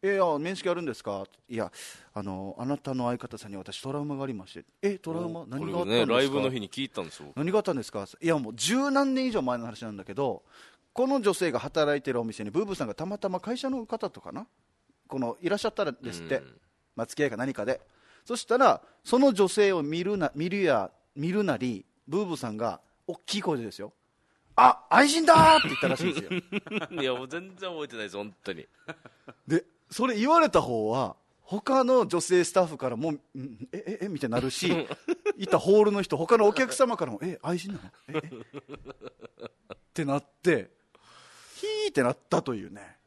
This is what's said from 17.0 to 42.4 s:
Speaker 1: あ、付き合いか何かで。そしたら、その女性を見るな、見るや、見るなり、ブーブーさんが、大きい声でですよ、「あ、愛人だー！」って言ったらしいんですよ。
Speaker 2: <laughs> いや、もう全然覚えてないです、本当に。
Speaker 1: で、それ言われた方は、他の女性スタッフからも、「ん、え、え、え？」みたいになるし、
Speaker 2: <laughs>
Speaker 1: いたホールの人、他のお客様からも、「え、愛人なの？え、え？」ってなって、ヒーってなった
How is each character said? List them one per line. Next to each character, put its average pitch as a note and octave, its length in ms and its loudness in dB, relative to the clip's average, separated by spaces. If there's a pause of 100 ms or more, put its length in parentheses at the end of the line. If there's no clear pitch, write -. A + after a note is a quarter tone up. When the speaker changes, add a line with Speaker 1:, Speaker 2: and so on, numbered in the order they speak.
Speaker 1:
あ、 - 20 -2
付 - 160 -6
き - 20 4
合 C#3+ 40 2
い - 20 2
か A2+ 80 -8
何 C3 160 -4
か G#2 120 -4
で。 B2+ 160 -2 (440)
そ A#3+ 100 -4
し - 100 -8
た A#3 120 2
ら、 A#3+ 240 6 (220)
そ A#3+ 160 4
の C4+ 140 8
女 G3 140 4
性 G3+ 260 4
を E3 100 0
見 D#3+ 200 -2
る G3+ 140 0
な、 D#3 160 0
見 D#3+ 160 -2
る G3+ 140 0
や、 A2+ 280 4 (240)
見 D#3 160 -2
る G#3 120 2
な D3+ 140 2
り、 A2+ 280 -4 (220)
ブ F3 160 0
ー - 20 -2
ブ F3 80 -4
ー C#3+ 40 -6
さ A#2+ 140 -6
ん G#2+ 60 -8
が、 G#2+ 240 -4 (260)
大 E3+ 80 -6 (100)
き G3 140 -4
い - 20 -8
声 D#3+ 160 0
で A#2 80 -4
で G2 60 -8
す - 80 -16
よ、 G#2 140 -12 (600)
「あ、 - 340 8
愛 B3 200 8
人 D#4+ 160 2
だ E4 100 10
ー！」 D#4+ 240 10
っ - 20 2
て - 80 -2
言 C#4+ 80 -4
っ - 20 -6
た - 100 2
ら - 80 0
し E3+ 100 0
い F3 40 0
ん - 20 -2
で C#3+ 60 -4
す - 40 -10
よ。 - 80 -8 (100)
Speaker 2:
<laughs> F#3 600 -6
い - 20 0
や、 B2+ 100 0
も B2 100 -6
う C3 40 -12
全 F3+ 280 -10
然 F#3+ 140 -8
覚 D#3+ 160 -8
え - 20 -12
て A#2 80 -14
な A2 60 -6
い G#2+ 40 -4
で G2 40 -8
す、 F2+ 80 -8
本 G#2 260 -8
当 G2 100 -6
に。 D#2 140 -12 (800)
Speaker 1:
で、 E3 180 0 (260)
そ B3 160 -2
れ B3 80 0
言 A3+ 140 2
わ E4 100 8
れ D4+ 100 6
た E3 120 6
方 A2+ 280 -2
は、 A#2 260 -2 (260)
他 C4 420 0
の B3 240 4
女 F3 140 0
性 F3+ 220 4
ス - 100 -4
タ F#3 100 6
ッ - 20 4
フ D#3 120 -10
か C3 120 -2
ら A#2+ 60 -4
も、 D3+ 180 -2
「ん、 C#3+ 60 -8 (520)
え、 F#3+ 140 -10
え、 G3+ 200 -6
え？」 - 40 -6
み D#3+ 100 -6
た C#3 80 -4
い - 20 -2
に A2+ 40 -2
な A#2+ 60 2
る C3 100 -2
し、 E3+ 380 -2 (180)
Speaker 2:
<laughs> G4+ 320 -4
Speaker 1:
い G3 100 -6
た - 120 4
ホ G3+ 220 6
ー - 40 8
ル G#3 60 4
の G3+ 100 0
人、 F3+ 160 -4
他 E3 200 4
の G#3+ 100 6
お G#3 60 6
客 B3+ 200 0
様 A#3+ 240 2
か E3 80 -4
ら B2+ 60 -8
も、 G#2+ 120 -10
「え、 F3 200 -6
愛 E3+ 160 -2
人 G3 140 -10
な F3+ 60 -10 (300)
の？ D3+ 100 -4
え、 - 40 -8
え？」 - 1200 -18 (300)
っ - 20 -20 (160)
て D#3 120 -4
な C#3 120 0
っ C#3 60 -4 (180)
て、 C#3+ 300 2 (840)
ヒ G4 120 -8 (200)
ー - 20 0
っ - 40 -8
て C#3+ 80 0
な B2 120 2
っ - 40 -8 (120)
た E3 120 2